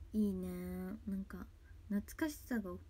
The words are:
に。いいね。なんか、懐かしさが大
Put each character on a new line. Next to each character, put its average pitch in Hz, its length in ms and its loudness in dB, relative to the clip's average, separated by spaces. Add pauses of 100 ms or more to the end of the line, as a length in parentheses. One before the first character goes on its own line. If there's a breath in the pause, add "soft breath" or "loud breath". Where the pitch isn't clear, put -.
(140)
に。 214 120 6
い 202 40 6
い 196 40 2
ね。 185 640 -2 (100)
な 196 80 2
ん 190 100 0
か、 185 200 -8 (440 soft breath)
懐 208 260 2
か 320 140 4
し 302 80 -4
さ 240 220 2
が 185 120 -2
大 185 80 -4 (100)